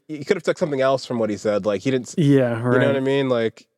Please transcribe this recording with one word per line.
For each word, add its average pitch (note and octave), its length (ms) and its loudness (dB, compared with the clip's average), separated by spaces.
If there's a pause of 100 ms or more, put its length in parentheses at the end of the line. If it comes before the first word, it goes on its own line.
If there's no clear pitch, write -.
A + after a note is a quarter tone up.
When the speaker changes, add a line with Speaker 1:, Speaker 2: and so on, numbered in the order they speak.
Speaker 1:
you D3+ 180 -10
could G3 120 2
have E3+ 60 -12
took E3+ 140 -2
something C#3+ 240 -2
else C3 240 0
from B2 140 -4
what A2 100 0
he G2+ 80 -4
said." G#2 300 0
Like, G2+ 140 -2
he C3+ 100 -2
didn't B2+ 160 -2
s-, - 100 -14
Speaker 2:
Yeah, C#3 400 4
Speaker 1:
you A#2 60 -6
know B2+ 60 -2
what B2 120 4
I C#3 120 2
Speaker 2:
right. C3+ 100 -2
Speaker 1:
mean? C3+ 260 0
Like, A2+ 380 -2 (100)